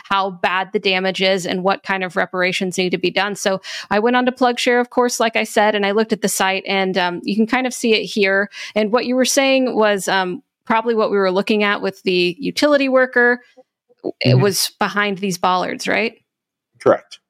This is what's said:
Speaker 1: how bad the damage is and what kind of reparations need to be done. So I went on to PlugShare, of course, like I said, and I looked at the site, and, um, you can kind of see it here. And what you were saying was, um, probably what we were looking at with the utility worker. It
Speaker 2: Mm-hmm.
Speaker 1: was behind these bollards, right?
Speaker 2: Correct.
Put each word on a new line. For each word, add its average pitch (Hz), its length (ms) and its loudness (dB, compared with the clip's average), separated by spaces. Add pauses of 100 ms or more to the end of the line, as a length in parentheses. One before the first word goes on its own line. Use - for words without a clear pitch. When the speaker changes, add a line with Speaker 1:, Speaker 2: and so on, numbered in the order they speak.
Speaker 1:
how 196 260 -2
bad 190 420 -2
the 220 60 -4
damage 190 420 0
is 190 280 0
and 185 160 -8
what 196 180 0
kind 190 220 -4
of 175 120 -8
reparations 185 640 -2
need 185 140 0
to 180 80 -2
be 175 100 -2
done. 190 260 -2
So 190 240 -2 (300)
I 196 80 0
went 233 180 2
on 247 120 2
to 247 40 2
PlugShare, 247 480 0
of 247 120 -2
course, 247 280 0
like 226 160 0
I 220 100 0
said, 214 280 2
and 202 100 -2
I 196 80 0
looked 220 220 0
at - 80 -2
the 196 80 0
site, 190 380 -2
and, 190 280 0
um, 175 280 -2
you 196 120 -4
can 220 120 2
kind 254 180 0
of 240 80 -4
see 220 220 0
it 196 100 -2
here. 196 460 0 (240)
And 214 160 0
what 233 160 0
you 247 80 -2
were 254 100 2
saying 269 500 2
was, 208 320 2
um, 185 360 -2 (200)
probably 233 320 0
what 214 140 0
we 202 80 0
were 190 140 2
looking 208 320 0
at 202 180 0
with 190 220 -6
the 175 360 0
utility 277 480 2
worker. 254 540 2 (800)
It 123 120 4
Speaker 2:
Mm-hmm. 127 80 4
Speaker 1:
was 196 360 0
behind 202 400 -2
these 185 220 -4
bollards, 180 480 -2
right? 202 320 -2 (600)
Speaker 2:
Correct. - 400 0 (100)